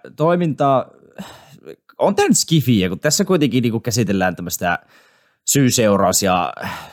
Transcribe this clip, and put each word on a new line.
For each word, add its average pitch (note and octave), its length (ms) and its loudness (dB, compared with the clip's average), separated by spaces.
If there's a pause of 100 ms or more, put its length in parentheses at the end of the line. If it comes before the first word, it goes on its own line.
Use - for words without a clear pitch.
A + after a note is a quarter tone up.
(160)
toimintaa. D3+ 720 0 (1120)
On G3 180 0
tää G4+ 120 0
nyt A3+ 100 4
skifiä, A#2+ 520 2
kun F2+ 100 -8
tässä D3+ 260 0
kuitenkin C#3+ 360 0
niinku A2+ 180 -2
käsitellään G2 560 -2
tämmöstä F2 440 -6 (680)
syy-seuraus- G#2 800 2
ja F2+ 300 0 (400)